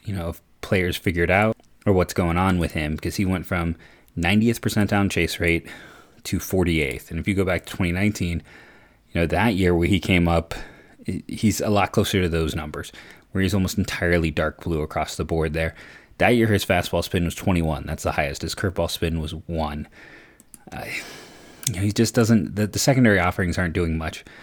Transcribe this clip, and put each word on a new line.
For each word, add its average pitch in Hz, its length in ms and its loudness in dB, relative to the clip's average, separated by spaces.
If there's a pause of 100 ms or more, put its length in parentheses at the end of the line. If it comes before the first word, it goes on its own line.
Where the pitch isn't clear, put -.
you 101 100 -8
know, 85 160 -6
if - 120 -12 (200)
players 90 340 0
figured 85 340 0
out 107 260 4 (280)
or 104 80 4
what's 90 220 2
going 85 240 0
on 92 200 2
with 80 140 0
him, 78 240 -4
'cause 85 200 -6
he 104 80 0
went 90 220 -2
from 85 300 -2 (400)
ninetieth 107 440 2
percentile 101 500 2
chase - 280 -2
rate 85 280 0 (580)
to - 140 -2
forty-eighth. 80 720 -2
And 82 100 -8
if 80 80 -6
you 104 60 0
go 95 100 0
back 87 220 -2
to - 100 -14
twenty 87 160 0
nineteen, 90 500 -2 (680)
you 85 80 0
know, 85 60 2
that 92 280 2
year 90 200 4
where 85 140 2
he 92 120 2
came 87 280 2
up, 85 260 0 (540)
i-, - 200 -6
he's - 320 0
a 107 100 0
lot 101 220 2
closer 98 300 2
to 90 60 2
those 80 260 0
numbers, 76 380 -8 (400)
where 95 100 0
he's 92 120 2
almost 95 220 0
entirely 87 540 2
dark 78 320 -2
blue 82 180 -2
across 78 360 -4
the - 80 -4
board 80 280 -2
there. 80 220 -2 (440)
That 90 120 4
year, 117 160 4
his 104 180 2
fastball 87 400 0
spin 87 200 0
was 85 100 -2
twenty-one. 80 520 0
That's 80 180 -6
the 90 80 -2
highest. 71 300 -2
His 82 120 -6
curveball 90 360 -2
spin 82 300 -2
was 76 140 -6
one. 76 540 -6 (840)
Uh, - 140 -12 (840)
you 113 60 -6
know, 92 80 -4
he 101 100 0
just 113 220 2
doesn't, 110 420 2
the, 104 100 0
the 98 120 -4
secondary 120 420 4
offerings 87 380 0
aren't 87 160 -2
doing 82 220 0
much. 78 280 -8 (180)